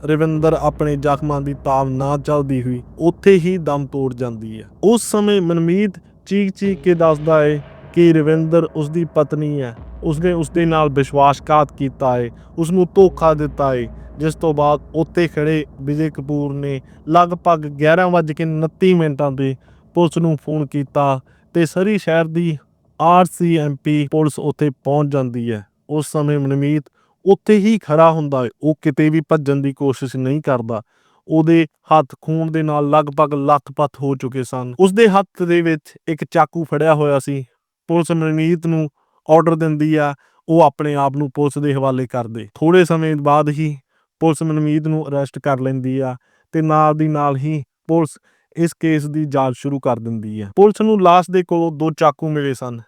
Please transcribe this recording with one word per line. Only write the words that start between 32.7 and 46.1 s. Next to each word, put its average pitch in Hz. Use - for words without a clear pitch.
ਲਗਭਗ 147
ਲੱਥਪੱਥ 143
ਹੋ 139
ਚੁੱਕੇ 131
ਸਨ। 127
ਉਸਦੇ 196
ਹੱਥ 190
ਦੇ 170
ਵਿੱਚ 165
ਇੱਕ 151
ਚਾਕੂ 165
ਫੜਿਆ 156
ਹੋਇਆ 147
ਸੀ। 139
ਪੁਲਿਸ 170
ਮਨਮੀਤ 160
ਨੂੰ 160
ਆਰਡਰ 160
ਦਿੰਦੀ 156
ਆ, 147
ਉਹ 165
ਆਪਣੇ 147
ਆਪ 139
ਨੂੰ 147
ਪੁਲਿਸ 147
ਦੇ 147
ਹਵਾਲੇ 131
ਕਰ 120
ਦੇ। 113
ਥੋੜ੍ਹੇ 175
ਸਮੇਂ 160
ਬਾਅਦ 147
ਹੀ 147
ਪੁਲਿਸ 165
ਮਨਮੀਤ 151
ਨੂੰ 156
ਅਰੈਸਟ 139
ਕਰ 135
ਲੈਂਦੀ 131
ਆ 127